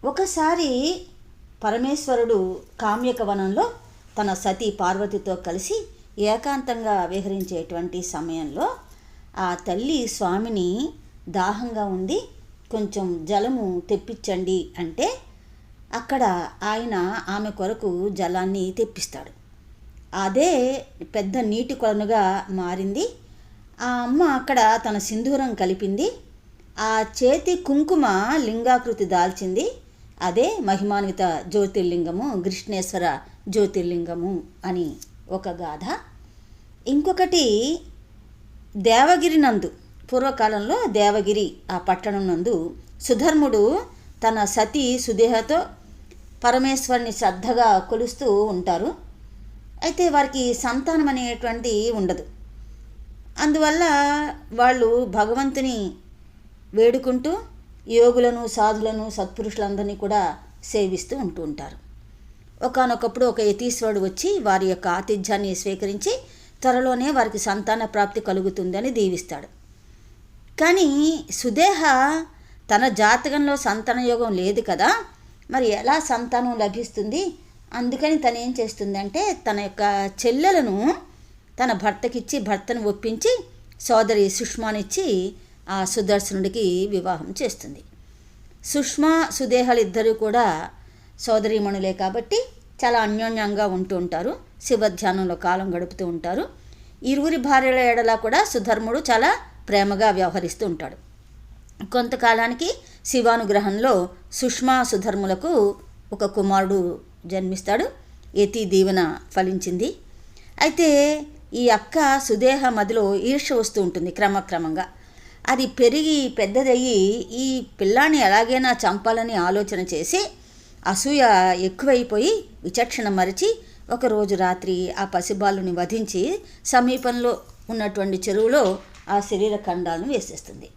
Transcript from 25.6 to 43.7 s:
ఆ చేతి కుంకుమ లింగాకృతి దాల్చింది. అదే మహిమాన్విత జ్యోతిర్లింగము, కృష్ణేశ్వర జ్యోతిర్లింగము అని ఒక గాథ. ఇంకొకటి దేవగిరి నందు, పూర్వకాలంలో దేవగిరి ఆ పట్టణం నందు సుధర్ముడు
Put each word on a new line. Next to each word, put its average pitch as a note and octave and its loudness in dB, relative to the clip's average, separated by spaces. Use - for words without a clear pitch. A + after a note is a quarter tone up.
ఆ A3 0
చేతి D4+ 4
కుంకుమ C#4+ 2
లింగాకృతి A#3+ 0
దాల్చింది. F#3 0
అదే A#3+ 0
మహిమాన్విత G3 -2
జ్యోతిర్లింగము, F#3 -2
కృష్ణేశ్వర F#3 -4
జ్యోతిర్లింగము F3 -2
అని F3 -4
ఒక F#3+ -6
గాథ. E3+ -8
ఇంకొకటి D#4 2
దేవగిరి C#4+ 4
నందు, A#3 4
పూర్వకాలంలో B3+ 0
దేవగిరి G#3 2
ఆ F#3 -4
పట్టణం F#3+ -2
నందు F3 -2
సుధర్ముడు C4+ 4